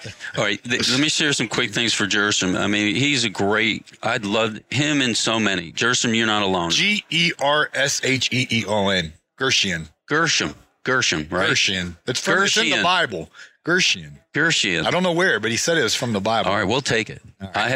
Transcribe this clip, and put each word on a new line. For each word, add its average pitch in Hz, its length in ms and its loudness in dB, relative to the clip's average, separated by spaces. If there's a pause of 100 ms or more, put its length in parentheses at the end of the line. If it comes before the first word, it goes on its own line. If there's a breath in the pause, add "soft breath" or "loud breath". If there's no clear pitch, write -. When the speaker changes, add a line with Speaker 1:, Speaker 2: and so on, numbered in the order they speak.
(380 loud breath)
Speaker 1:
All 117 60 2
right, 104 200 -2
th-, 120 260 -2
let 127 100 2
me 151 100 2
share 147 240 0
some 120 140 -2
quick 120 240 -2
things 117 200 0
for 104 140 0
Gershom. 101 500 0
I 98 120 0
mean, 104 280 0
he's 131 280 2
a 104 60 0
great, 104 540 0 (180)
I'd 117 220 -2
love 110 340 0 (120)
him 147 320 0
and 117 140 0
so 113 220 0
many. 92 340 -2
Gershom, 120 420 0
you're 113 120 2
not 104 160 2
alone. 92 280 0
Speaker 2:
G 196 400 0
E 170 280 0
R 147 360 2
S 135 280 0
H 127 300 0
E 123 180 0
E 113 160 0
O 101 220 0
N. 87 240 0 (240)
Gershon. 95 520 -2 (180)
Speaker 1:
Gershom. 143 480 0 (300)
Gershom, 113 460 0
right? 92 180 0
Speaker 2:
Gershon. 90 480 -2 (100)
It's 127 140 -4
from, 190 240 2
it's - 120 0
in 220 100 2
the 151 40 0
Speaker 1:
Gershon. 107 140 2
Speaker 2:
Bible. 143 460 0 (340 loud breath)
Gershon. 92 560 0 (120)
Speaker 1:
Gershon. 117 540 0
Speaker 2:
I 123 60 0
don't 180 100 2
know 180 80 2
where, 170 300 2
but 110 100 -2
he 113 60 0
said 165 200 2
it 151 60 2
was 107 140 2
from 120 160 -2
the 101 80 0
Bible. 104 320 0
Speaker 1:
All 104 40 2
right, 104 60 0
we'll 110 180 2
take 113 300 0
it. - 100 -14 (220)
Speaker 2:
All 190 100 -12
right. 113 240 0